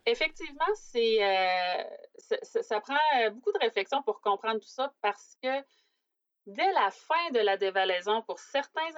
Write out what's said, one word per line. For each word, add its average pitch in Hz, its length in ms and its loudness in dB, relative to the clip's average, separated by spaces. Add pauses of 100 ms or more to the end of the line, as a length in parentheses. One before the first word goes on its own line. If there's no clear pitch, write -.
effectivement, 320 720 -2
c'est, 226 500 2
euh, 185 600 0 (340)
c'est, - 260 -6
c'est, - 180 -4
ça 220 200 -4
prend, 277 160 -2 (220)
euh, 220 100 2
beaucoup 254 220 -4
de 403 80 0
réflexion 226 420 0
pour - 180 -2
comprendre 220 400 -2
tout - 80 -20
ça 277 320 -6
parce - 420 -6
que 269 200 -2 (840)
dès 302 280 0
la 220 180 2
fin 330 420 -2
de 240 80 4
la 196 160 4
dévalaison, 190 640 0
pour 185 200 -10
certains 320 580 -4